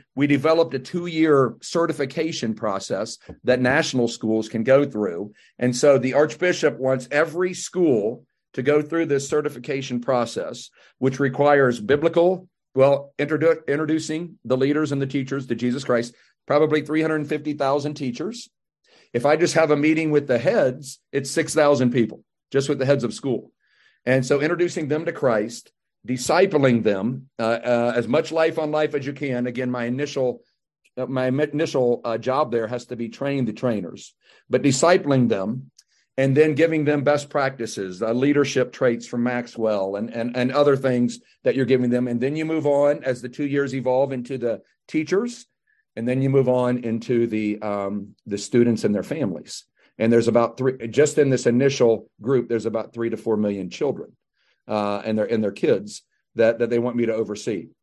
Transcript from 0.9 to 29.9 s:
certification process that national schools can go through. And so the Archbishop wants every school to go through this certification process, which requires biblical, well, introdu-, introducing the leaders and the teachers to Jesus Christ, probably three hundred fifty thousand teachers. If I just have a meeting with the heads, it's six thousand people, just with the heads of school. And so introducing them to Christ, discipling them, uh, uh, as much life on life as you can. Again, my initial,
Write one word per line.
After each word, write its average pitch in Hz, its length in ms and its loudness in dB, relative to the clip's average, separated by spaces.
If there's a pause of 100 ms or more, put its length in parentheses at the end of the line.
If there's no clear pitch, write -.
certification 156 920 -2
process 104 640 -4 (260)
that 127 160 2
national 127 480 0
schools 110 420 -2
can 113 140 -4
go 135 220 6
through. 104 480 -4 (240)
And 123 180 0
so 143 220 6
the 123 160 -2
Archbishop 151 640 0
wants 131 320 -2
every 165 460 -2
school 127 680 0 (280)
to 131 80 -6
go 147 220 2
through 165 240 -2
this 139 200 -2
certification 135 760 -4
process, 117 680 -4 (300)
which 135 200 0
requires 139 600 4
biblical, 165 680 2 (280)
well, 139 420 4
introdu-, 156 500 0
introducing 156 760 -4
the 127 120 0
leaders 143 340 0
and 139 100 -2
the 139 60 -2
teachers 139 400 -4
to 123 80 -2
Jesus 120 280 -2
Christ, 120 300 -2 (320)
probably 151 360 2
three 151 200 -2
hundred 156 260 -2
fifty 147 260 -4
thousand 143 400 -2
teachers. 147 560 -8 (640)
If 120 120 0
I 147 100 6
just 165 180 2
have 160 180 4
a 147 60 4
meeting 156 340 2
with 147 160 2
the 123 100 4
heads, 147 640 0 (120)
it's 139 200 -4
six - 220 -2
thousand 143 380 4
people, 117 320 0 (280)
just 139 180 0
with 143 100 -2
the 127 60 -2
heads 135 180 2
of 110 100 -4
school. 120 380 -6 (540)
And 131 200 2
so 139 160 2
introducing 165 480 -2
them 156 160 -2
to 165 60 -4
Christ, 117 600 -2 (340)
discipling 135 800 2
them, 110 460 -2 (100)
uh, 113 40 -4
uh, 120 520 0
as 117 140 0
much 151 220 0
life 160 280 0
on 151 120 -2
life 151 220 0
as 143 120 -4
you 143 80 -6
can. 127 340 -4
Again, 123 240 -4
my 123 140 -4
initial, 127 560 -4 (560)